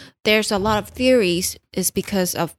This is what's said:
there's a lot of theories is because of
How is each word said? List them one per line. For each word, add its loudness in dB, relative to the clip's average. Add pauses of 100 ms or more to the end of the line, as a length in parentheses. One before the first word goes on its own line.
(240)
there's 2
a 2
lot 0
of -14
theories 2 (160)
is -2
because -2
of -4